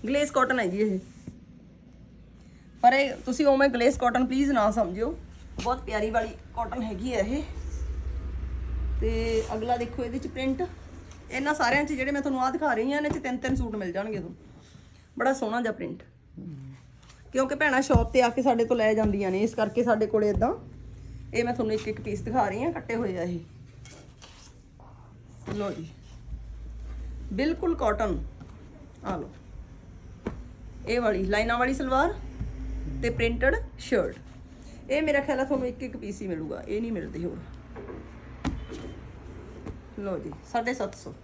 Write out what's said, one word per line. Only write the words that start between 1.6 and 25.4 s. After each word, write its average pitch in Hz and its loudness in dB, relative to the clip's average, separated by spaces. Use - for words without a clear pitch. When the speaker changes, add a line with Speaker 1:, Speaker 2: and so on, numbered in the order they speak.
Speaker 1:
ਪਰ 247 10
ਇਹ 269 4
ਤੁਸੀਂ 269 2
ਉਵੇਂ 277 8
ਗਲੇਸ 240 6
ਕਾਟਨ 247 4
ਪਲੀਜ਼ 277 4
ਨਾ 220 6
ਸਮਝਿਓ, 214 0
ਬਹੁਤ 247 0
ਪਿਆਰੀ 214 0
ਵਾਲੀ - 0
ਕਾਟਨ 233 -4
ਹੈਗੀ 220 -4
ਹੈ 220 2
ਇਹ। 254 2
ਤੇ 220 2
ਅਗਲਾ 226 2
ਦੇਖੋ 240 -4
ਇਹਦੇ 240 -4
'ਚ - -8
ਪ੍ਰਿੰਟ, 262 -2
ਇਹਨਾਂ 277 0
ਸਾਰਿਆਂ 285 4
'ਚ 294 -2
ਜਿਹੜੇ 262 0
ਮੈਂ 285 0
ਤੁਹਾਨੂੰ 262 0
ਆਹ 262 2
ਦਿਖਾ 294 2
ਰਹੀ 226 2
ਹਾਂ, 294 2
ਇਹਨਾਂ 294 0
'ਚ 302 0
ਤਿੰਨ 254 -2
ਤਿੰਨ 262 0
ਸੂਟ 233 0
ਮਿਲ 190 -2
ਜਾਣਗੇ 202 -2
ਤੁਹਾਨੂੰ। 180 -12
ਬੜਾ 269 4
ਸੋਹਣਾ 240 0
ਜਿਹਾ 220 0
ਪ੍ਰਿੰਟ, 170 -8
Speaker 2:
ਹੂੰ। 180 -12
Speaker 1:
ਕਿਉਂਕਿ 262 2
ਭੈਣਾਂ 277 4
ਸ਼ਾਪ 247 4
'ਤੇ - 8
ਆ 233 6
ਕੇ 254 0
ਸਾਡੇ 233 4
ਤੋਂ 247 2
ਲੈ 220 4
ਜਾਂਦੀਆਂ 202 2
ਨੇ, 190 0
ਇਸ 226 0
ਕਰਕੇ 220 0
ਸਾਡੇ 220 4
ਕੋਲੇ 214 4
ਇੱਦਾਂ, 208 4
ਇਹ 233 2
ਮੈਂ 240 0
ਤੁਹਾਨੂੰ 220 0
ਇੱਕ 214 -2
ਇੱਕ 208 -4
ਪੀਸ 185 -4
ਦਿਖਾ 220 2
ਰਹੀ 208 -2
ਹਾਂ, 330 0
ਕੱਟੇ - -4
ਹੋਏ 202 0
ਆ 170 -2
ਇਹ। 175 -2